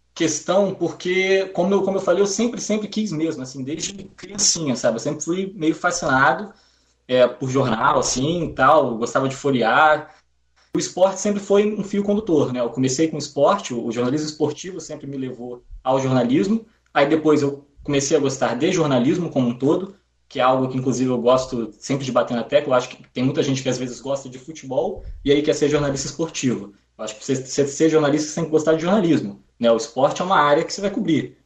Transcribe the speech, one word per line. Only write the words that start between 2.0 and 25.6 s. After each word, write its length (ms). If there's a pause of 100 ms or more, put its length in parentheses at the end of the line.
falei, 180
eu 60
sempre, 340
sempre 280
quis 240
mesmo, 280
assim, 220
desde 300
criancinha, 840
sabe? 220
Eu 40
sempre 240
fui 300
meio 220
fascinado, 760 (540)
é, 220
por 200
jornal, 520
assim, 460
e 60
tal, 360
eu 100
gostava 300
de 80
folhear. 760 (600)
O 40
esporte 420
sempre 200
foi 320
um 120
fio 180
condutor, 500
né? 80
Eu 80
comecei 380
com 100
esporte, 560
o, 140
o 60
jornalismo 340
esportivo 540
sempre 260
me 100
levou 460 (220)
ao 160
jornalismo, 640 (260)
aí 160
depois 320
eu 240 (200)
comecei 320
a 40
gostar 340
de 180
jornalismo 580
como 180
um 80
todo, 380 (340)
que 120
é 20
algo 260
que, 80
inclusive, 320
eu 100
gosto 600
sempre 260
de 80
bater 220
na 80
tecla. 300
Eu 40
acho 140
que 120 (120)
tem 100
muita 180
gente 200
que, 60
às 100
vezes, 220
gosta 280
de 100
futebol 680 (200)
e 80
aí 100
quer 120
ser 160